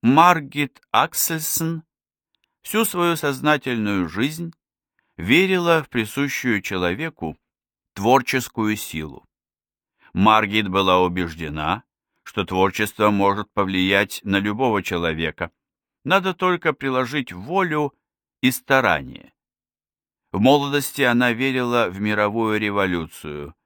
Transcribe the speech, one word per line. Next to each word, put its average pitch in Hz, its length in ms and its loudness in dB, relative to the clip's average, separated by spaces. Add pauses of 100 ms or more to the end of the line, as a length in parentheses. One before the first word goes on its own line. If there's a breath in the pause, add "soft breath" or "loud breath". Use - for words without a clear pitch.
Маргит 147 800 2 (100)
Аксельсон 160 920 -2 (760)
всю 220 240 0
свою 175 300 0
сознательную 127 920 0
жизнь 156 440 -4 (640)
верила 170 680 2
в - 60 -16
присущую 120 720 -2
человеку 92 760 -4 (560)
творческую 117 800 0
силу. 78 520 -12 (840 soft breath)
Маргит 107 560 2
была 92 320 4
убеждена, 82 800 -2 (400)
что - 220 -6
творчество 107 640 0
может 101 420 0
повлиять 95 720 0
на 104 140 0
любого 104 440 0
человека. 82 720 -4 (520)
Надо 185 300 0
только 175 400 -2
приложить 131 600 -4
волю 151 600 -4 (480)
и 127 100 2
старание. 95 840 -2 (1000)
В 98 80 -4
молодости 143 640 2
она 123 300 4
верила 120 580 0
в 95 100 -10
мировую 107 600 0
революцию 85 960 -4 (100)